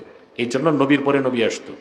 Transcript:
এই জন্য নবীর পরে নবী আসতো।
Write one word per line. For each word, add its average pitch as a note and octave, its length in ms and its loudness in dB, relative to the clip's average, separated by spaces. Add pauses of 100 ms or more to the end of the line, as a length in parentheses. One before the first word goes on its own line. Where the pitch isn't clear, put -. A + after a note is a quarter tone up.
(360)
এই A#2+ 100 -2
জন্য C#3+ 240 0
নবীর C#3 340 2
পরে C#3 140 2
নবী B2+ 240 0
আসতো। - 380 -4